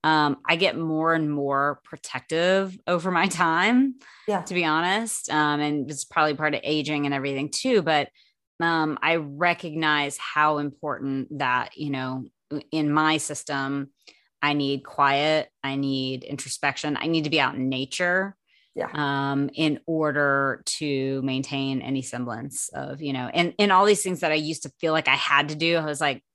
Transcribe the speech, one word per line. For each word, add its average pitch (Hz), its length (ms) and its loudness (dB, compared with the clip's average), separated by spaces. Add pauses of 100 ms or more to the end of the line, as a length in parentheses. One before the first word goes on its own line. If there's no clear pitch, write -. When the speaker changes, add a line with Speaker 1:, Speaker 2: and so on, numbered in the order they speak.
Speaker 1:
um, 151 340 4 (100)
I 170 80 4
get 180 200 2
more 160 380 0
and 156 160 0
more 139 540 0
protective 180 920 -2 (100)
over 175 240 0
my 175 180 2
time, 185 680 4 (340)
Speaker 2:
Yeah. 196 140 0
Speaker 1:
to 185 120 -8
be 175 100 2
honest. 180 680 0
Um, 147 300 2
and 147 300 -2
it's 143 140 -8
probably 156 300 2
part 151 200 0
of - 80 -4
aging 147 440 0
and 139 80 0
everything 139 360 -4
too, 240 320 2
but, 147 260 2 (520)
um, 160 420 2
I 165 140 2
recognize 151 1000 0
how 151 400 2
important 139 800 -4
that, 123 380 -2
you 147 140 -6
know, 131 340 -4 (460)
in 151 220 0
my 156 260 4
system, 139 720 -6 (500)
I 147 140 2
need 139 300 0
quiet, 143 680 2 (120)
I 135 140 -4
need 131 480 -2
introspection, 143 760 -4
I - 60 -4
need 165 180 2
to 147 60 -2
be 156 100 2
out 131 140 2
in 131 140 -2
nature, 180 680 -2 (400)
Speaker 2:
Yeah. - 200 -6
Speaker 1:
um, 139 600 0
in 151 320 0
order 143 760 0 (160)
to 135 440 -2
maintain 135 580 -2
any 131 220 -4
semblance 120 680 -8
of, 139 320 -10
you 143 100 -4
know, 127 200 -4
and, 170 260 -2
and 208 120 4
all 190 140 8
these 208 180 4
things 185 180 -4
that 156 120 2
I 156 40 2
used 151 280 -4
to 139 160 -12
feel 160 120 2
like 156 140 2
I 131 100 6
had 147 340 2
to 151 40 -4
do, 165 220 2
I 156 80 0
was 147 160 -4
like 139 240 -2 (100)